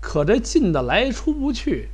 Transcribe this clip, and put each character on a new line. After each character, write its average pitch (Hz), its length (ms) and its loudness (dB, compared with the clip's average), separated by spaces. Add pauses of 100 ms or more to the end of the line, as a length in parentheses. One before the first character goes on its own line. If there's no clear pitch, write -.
可 151 240 -2
这 175 140 4
进 226 340 2
得 139 100 2
来 196 280 2
出 302 240 -2
不 285 180 -2
去 175 420 -4